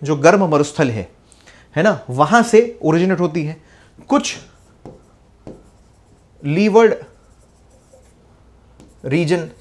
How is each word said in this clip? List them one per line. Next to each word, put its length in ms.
जो 120
गर्म 280
मरुस्थल 460
है, 220
है 80
ना, 260
वहां 340
से 400
ओरिजिनेट 360
होती 260
है। 160
कुछ 300
लीवर्ड 500
रीजन 440